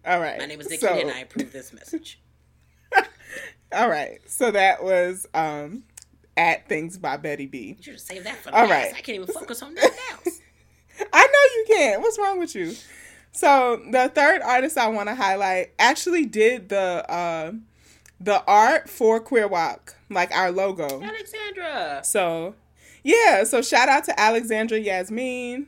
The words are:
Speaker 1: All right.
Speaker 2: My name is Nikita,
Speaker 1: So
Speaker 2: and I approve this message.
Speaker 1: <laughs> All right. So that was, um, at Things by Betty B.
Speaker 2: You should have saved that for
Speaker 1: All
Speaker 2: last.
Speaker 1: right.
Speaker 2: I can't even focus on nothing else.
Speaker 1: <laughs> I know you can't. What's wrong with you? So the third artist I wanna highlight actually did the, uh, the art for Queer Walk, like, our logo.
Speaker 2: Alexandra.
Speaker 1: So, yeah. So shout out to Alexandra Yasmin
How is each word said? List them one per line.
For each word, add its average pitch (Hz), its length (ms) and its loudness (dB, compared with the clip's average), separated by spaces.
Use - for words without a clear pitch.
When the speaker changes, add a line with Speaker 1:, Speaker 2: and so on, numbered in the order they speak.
Speaker 1:
All 175 140 0
right. 156 180 -6
Speaker 2:
My 139 80 -8
name 147 140 -14
is 147 100 -12
Nikita, 175 240 0
Speaker 1:
So 156 60 0
Speaker 2:
and 147 100 -4
I 127 100 -10
approve - 320 -10
this 135 200 -18
message. - 480 -14
Speaker 1:
<laughs> - 40 0
All 220 160 0
right. 151 380 -6
So 240 240 -2
that 190 340 2
was, 185 500 0
um, 156 500 -6
at 165 320 0
Things 165 300 -6
by 143 180 -6
Betty 143 300 -8
B. 135 320 -14
Speaker 2:
You - 40 -20
should 285 120 -20
have - 60 -20
saved 185 260 -16
that 240 120 -12
for - 160 -14
Speaker 1:
All 220 120 6
Speaker 2:
last. 196 40 -2
Speaker 1:
right. 143 240 2
Speaker 2:
I - 60 -14
can't 220 200 -10
even 180 80 -12
focus - 340 -10
on 294 120 -18
nothing - 160 4
else. - 280 -8
Speaker 1:
<laughs> 403 140 -8
I 523 140 8
know 554 300 6
you 440 80 -2
can't. 294 260 2
What's 440 160 -2
wrong 392 200 -2
with 330 160 -6
you? 185 200 -8
So 262 580 4
the 254 240 2
third 311 280 4
artist 254 360 0
I 233 100 2
wanna 214 260 -4
highlight 190 640 -2
actually 311 480 2
did 214 420 0
the, 185 420 -2
uh, 165 420 -4
the 190 260 2
art 220 420 6
for 226 320 2
Queer 220 280 0
Walk, 165 480 -4
like, 180 220 0
our 180 200 0
logo. 175 500 -2
Speaker 2:
Alexandra. 381 1000 -10
Speaker 1:
So, 175 500 -4
yeah. 330 420 4
So 233 180 0
shout 262 260 4
out 285 160 2
to - 160 -4
Alexandra 220 580 0
Yasmin 240 880 -6